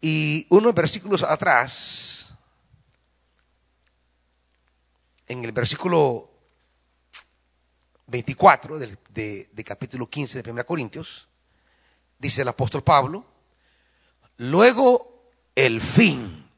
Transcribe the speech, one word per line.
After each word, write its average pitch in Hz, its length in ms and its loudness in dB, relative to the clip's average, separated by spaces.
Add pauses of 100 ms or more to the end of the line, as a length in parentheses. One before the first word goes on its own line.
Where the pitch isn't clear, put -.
Y 156 460 -2
unos 214 240 6
versículos 175 480 -2
atrás, - 1120 -2 (3000)
en 127 160 -10
el 113 80 -10
versículo 127 760 0 (1800)
veinticuatro 147 720 2
del, 104 180 -14 (120)
de, 104 420 -10
de 107 120 -14
capítulo 120 460 -12
quince 135 280 -8
de 117 40 -12
Primera 117 240 -8
Corintios, 156 600 -10 (920)
dice 139 240 -4
el 127 60 -2
apóstol 131 340 -4
Pablo, 151 420 2 (1120)
"Luego 233 920 2 (240)
el 117 260 2
fin". 120 600 2 (180)